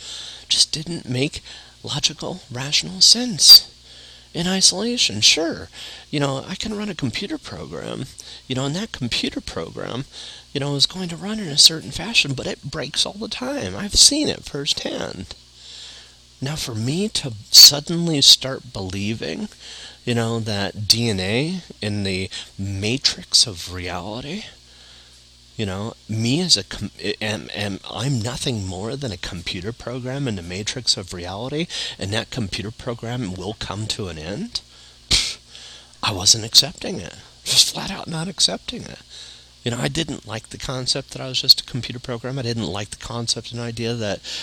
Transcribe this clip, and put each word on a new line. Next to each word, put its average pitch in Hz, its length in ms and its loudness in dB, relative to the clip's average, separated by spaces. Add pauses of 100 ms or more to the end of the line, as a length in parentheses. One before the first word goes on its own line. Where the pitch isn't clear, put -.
(480)
just - 240 4
didn't 160 380 -6
make 127 320 0 (420)
logical, 147 580 -2 (100)
rational 151 500 -2
sense - 680 8 (640)
in 170 140 0
isolation. 190 720 4
Sure, - 480 2 (400)
you 151 100 0
know, 139 280 2
I 185 80 -6
can 214 220 -4
run 208 120 -2
a 190 60 -4
computer 202 420 -4
program, 69 680 -8 (420)
you 123 80 -2
know, 131 100 2
and 143 100 0
that 214 160 -4
computer - 500 -2
program, - 640 -6 (480)
you 143 60 -2
know, 143 160 0
is 135 100 2
going 185 240 -8
to 165 80 -8
run 202 220 -6
in 196 80 -6
a 143 100 -2
certain - 340 4
fashion, 175 420 0
but 120 140 -4
it - 160 -6
breaks 151 420 -2
all - 80 -6
the 208 140 -8
time. 254 480 -4
I've 202 200 -4
seen 294 340 8
it - 140 -4
firsthand. - 920 -4 (1080)
Now, 147 160 -4
for 127 180 -4
me 143 340 0
to - 220 -2 (180)
suddenly 160 720 8
start 131 520 6
believing, 101 760 -2 (560)
you 123 100 0
know, 117 280 2
that 101 460 -2
D 117 220 6
N 98 100 2
A 135 420 2 (200)
in 104 220 0
the 95 260 0 (300)
matrix 101 880 2
of 90 260 -8
reality, 104 680 -6 (1120)
you 110 100 -2
know, 101 280 -4 (160)
me 113 320 2
as 175 160 6
a 98 80 -4
com-, - 260 -6 (300)
am, 104 340 -2
am, 101 240 -4 (100)
I'm 120 320 -2
nothing 117 460 -2
more 98 300 -4
than 135 160 -6
a 87 40 -8
computer 92 540 -6
program 127 560 -6
in 110 80 0
the 92 60 -6
matrix 98 560 -2
of 95 160 -8
reality, 107 540 -4 (300)
and 92 140 -4
that 110 200 -2
computer 101 380 -4
program 117 640 -6
will 92 240 -4
come 104 300 -4
to 101 220 -4
an 82 80 -8
end? 104 420 -6 (500)
Pfft, - 280 0 (680)
I - 80 2
wasn't 101 320 6
accepting 143 560 2
it. 85 160 -10 (300)
Just - 280 6
flat 151 160 -4
out - 200 -8
not 165 180 -4
accepting 202 540 0
it. - 180 -12 (640)
You 120 80 0
know, 120 80 -2
I 139 80 0
didn't 147 400 -4
like 110 220 -8
the 135 100 -12
concept 127 500 -2
that 131 120 -10
I 131 60 -6
was 131 140 -2
just - 200 4
a - 40 -16
computer 120 320 -4
program. 123 400 -4
I 135 60 -2
didn't 113 240 0
like 98 240 -4
the - 60 -10
concept 117 540 -4
and 120 80 -6
idea 117 360 -2
that, 104 240 -2 (240)